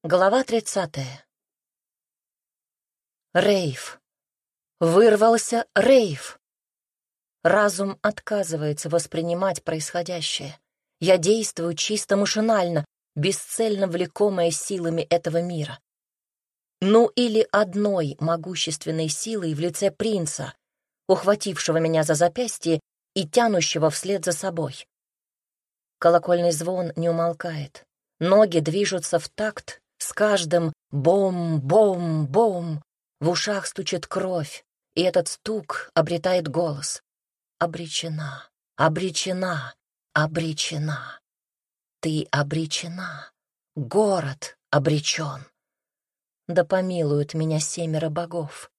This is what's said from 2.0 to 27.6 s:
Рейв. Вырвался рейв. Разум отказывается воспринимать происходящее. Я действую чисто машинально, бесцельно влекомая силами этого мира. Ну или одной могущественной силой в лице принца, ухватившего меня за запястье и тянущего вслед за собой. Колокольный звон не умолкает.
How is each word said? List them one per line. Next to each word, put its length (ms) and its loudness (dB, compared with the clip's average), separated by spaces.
Рейв. 680 0
Вырвался 840 4
рейв. 640 4
Разум 580 2
отказывается 880 -4
воспринимать 760 -2
происходящее. 920 -6
Я 180 6
действую 580 0
чисто 400 -2
машинально, 720 2
бесцельно 720 0
влекомая 640 0
силами 500 -4
этого 400 0
мира. 380 -6
Ну 260 6
или 440 0
одной 680 0
могущественной 920 -4
силой 440 -4
в 60 -6
лице 320 -2
принца, 600 -4
ухватившего 680 0
меня 260 2
за 100 2
запястье 680 0
и 120 -2
тянущего 600 2
вслед 340 -4
за 80 -2
собой. 560 -6
Колокольный 520 4
звон 440 -4
не 140 0
умолкает. 720 -4